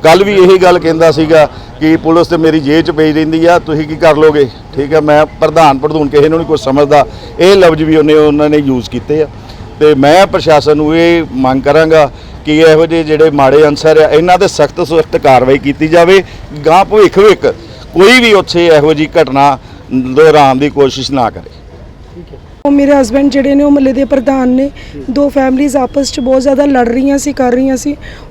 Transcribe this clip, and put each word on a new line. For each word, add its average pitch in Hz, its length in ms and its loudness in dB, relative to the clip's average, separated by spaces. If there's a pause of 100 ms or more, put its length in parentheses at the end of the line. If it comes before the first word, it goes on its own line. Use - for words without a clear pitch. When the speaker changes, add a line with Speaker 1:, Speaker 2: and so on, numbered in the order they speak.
Speaker 1:
ਕੱਲ੍ਹ 175 220 2
ਵੀ 208 80 -2
ਇਹੀ 185 240 4
ਗੱਲ 180 220 2
ਕਹਿੰਦਾ 160 320 0
ਸੀਗਾ 156 380 2 (300)
ਕਿ 156 180 0
ਪੁਲਿਸ 165 300 0
ਤੇ 175 100 -4
ਮੇਰੀ 160 220 0
ਜੇਬ 151 260 -2
'ਚ 165 60 -4
ਪਈ 156 220 -2
ਰਹਿੰਦੀ 160 320 -2
ਆ, 170 140 2
ਤੁਸੀਂ 151 280 -6
ਕੀ 156 80 -8
ਕਰ 151 200 2
ਲੋਗੇ? 196 320 2 (280)
ਠੀਕ 143 180 -4
ਆ, 156 60 2
ਮੈਂ 151 260 2
ਪ੍ਰਧਾਨ 151 520 0
ਪ੍ਰਧੂਨ 151 300 -4
ਕਿਸੇ 147 220 2
ਨੂੰ 160 80 -2
ਨਹੀਂ 160 100 -6
ਕੁਛ 156 140 -2
ਸਮਝਦਾ। 143 440 0 (340)
ਇਹ 185 160 4
ਲਫ਼ਜ਼ 165 280 2
ਵੀ 156 120 0
ਉਹਨੇ, 151 180 2
ਉਹਨਾਂ 151 360 2
ਨੇ 151 80 0
ਯੂਜ਼ 131 320 -4
ਕੀਤੇ 147 340 -6
ਆ। 143 40 -4 (520)
ਤੇ 151 160 2
ਮੈਂ 151 320 4
ਪ੍ਰਸ਼ਾਸਨ 151 500 0
ਨੂੰ 151 200 -2
ਇਹ 170 340 0
ਮੰਗ 131 300 -2
ਕਰਾਂਗਾ 156 500 2 (340)
ਕਿ 151 120 -2
ਇਹੋ 160 280 4
ਜਿਹੇ 165 180 -4
ਜਿਹੜੇ 156 260 0
ਮਾੜੇ 143 380 2
ਅਨਸਰ 156 300 0
ਆ, 156 120 4
ਇਹਨਾਂ 175 260 2
'ਤੇ 190 120 0
ਸਖਤ 156 400 -4
ਸਖਤ 160 300 -2
ਕਾਰਵਾਈ 131 400 2
ਕੀਤੀ 139 300 -4
ਜਾਵੇ। 170 360 2 (420)
ਗਾਂਹ 180 200 2
ਭਵਿੱਖ 190 340 2
ਵਿੱਚ 190 340 2 (400)
ਕੋਈ 220 280 4
ਵੀ 226 120 2
ਉੱਥੇ 175 340 0
ਇਹੋ 156 260 2
ਜਿਹੀ 151 160 -4 (120)
ਘਟਨਾ 139 380 0 (340)
ਦੁਹਰਾਉਣ 135 640 2
ਦੀ 143 140 -2
ਕੋਸ਼ਿਸ਼ 131 420 -2
ਨਾ 123 180 -2
ਕਰੇ। 87 200 -14 (680)
Speaker 2:
ਠੀਕ 175 180 -20
ਹੈ। - 40 -20 (280)
Speaker 3:
ਉਹ 285 60 0
ਮੇਰੇ 277 300 2
ਹਸਬੈਂਡ 262 300 -2
ਜਿਹੜੇ 277 240 -2
ਨੇ, 285 80 2
ਉਹ 285 80 0
ਮਹੱਲੇ 269 220 0
ਦੇ 262 120 -2
ਪ੍ਰਧਾਨ 269 440 -2
ਨੇ। 262 220 -2 (380)
ਦੋ 285 200 -2
ਫੈਮਿਲੀਜ਼ 262 480 -2
ਆਪਸ 262 340 -4
'ਚ - 80 -8
ਬਹੁਤ 262 220 0
ਜ਼ਿਆਦਾ 277 240 0
ਲੜ 254 240 0
ਰਹੀਆਂ 269 280 -2
ਸੀ, 277 160 -6
ਕਰ 247 180 -2
ਰਹੀਆਂ 262 260 -2
ਸੀ। 294 200 -8 (340)